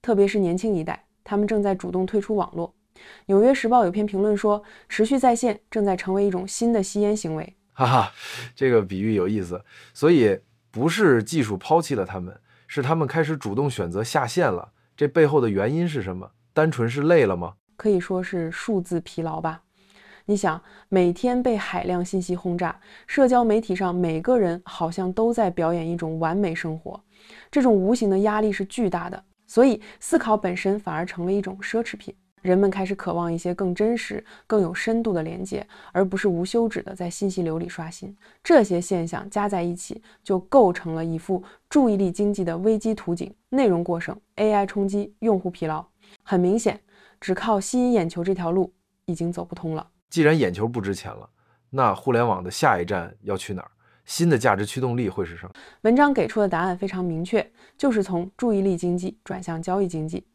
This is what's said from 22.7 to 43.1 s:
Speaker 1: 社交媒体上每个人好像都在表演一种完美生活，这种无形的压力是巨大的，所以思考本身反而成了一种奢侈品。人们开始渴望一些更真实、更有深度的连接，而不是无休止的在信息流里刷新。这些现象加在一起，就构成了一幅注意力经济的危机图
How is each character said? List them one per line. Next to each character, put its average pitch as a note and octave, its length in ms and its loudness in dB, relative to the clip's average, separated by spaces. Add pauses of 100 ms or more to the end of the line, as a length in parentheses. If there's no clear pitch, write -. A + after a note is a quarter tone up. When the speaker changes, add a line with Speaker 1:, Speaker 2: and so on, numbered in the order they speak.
Speaker 1:
社 C#4 200 4
交 B3 160 4
媒 A3 200 2
体 F#3+ 120 -2
上 F3+ 200 -2
每 E3 260 0
个 B3 180 2
人 F3+ 240 0
好 - 280 -6
像 F#3 200 -4
都 A3+ 220 0
在 A3+ 160 2
表 E3+ 240 0
演 E3 160 -4
一 E3+ 80 -4
种 D#3+ 220 -6
完 E3 180 -2
美 F3+ 180 0
生 D#3+ 240 -6
活， - 240 -14 (480)
这 C#4+ 120 2
种 A#3+ 120 6
无 G3 200 4
形 G#3+ 160 0
的 F#3+ 80 2
压 G#3+ 240 0
力 G#3+ 100 0
是 G3 140 -6
巨 G#3 240 -2
大 F3 180 -6
的， - 160 -14 (220)
所 A#3+ 180 6
以 A3+ 160 4 (180)
思 - 200 0
考 G#3+ 180 2
本 F#3 180 -2
身 G3 240 -2
反 F3 160 -8
而 E3+ 120 -4
成 F3 180 -8
了 F#3 80 0
一 G3+ 80 2
种 F#3+ 220 -8
奢 A3+ 200 -2
侈 A3 140 -8
品。 - 180 -16 (280)
人 F#3 160 4
们 G3 120 4
开 F#3+ 140 -4
始 F#3+ 100 -4
渴 F3 200 -6
望 E3+ 180 -2
一 E3 60 -4
些 F3+ 160 -4
更 F3+ 200 -2
真 A3 220 0
实、 A3 260 -8 (240)
更 G#3+ 140 2
有 F3 140 0
深 A3+ 280 -2
度 A3 120 0
的 D#3+ 80 -2
连 E3+ 200 -8
接， F#3+ 240 -8 (260)
而 F#3+ 120 2
不 F#3+ 100 -2
是 G3 140 0
无 F3 160 0
休 A#3 240 0
止 - 140 -6
的 - 120 -12
在 F3 140 -6
信 F#3+ 220 -4
息 F#3 100 -6
流 E3 180 -2
里 F3 80 -6
刷 E3 240 -12
新。 G3 240 -16 (300)
这 D4+ 180 8
些 F#3+ 160 0
现 F3 300 -2
象 - 220 -8
加 G3+ 180 -2
在 F#3+ 140 -2
一 F3 120 -4
起， - 280 -14 (200)
就 F#3 180 -2
构 G#3 300 6
成 E3 240 -6
了 D#3+ 80 -4
一 E3 140 -4
幅 F#3 260 -4 (280)
注 C4+ 180 4
意 G#3 80 2
力 F#3+ 160 0
经 G#3 220 0
济 F#3+ 100 -2
的 E3+ 140 -4
危 G#3+ 200 2
机 A3 160 -2
图 F3 200 -4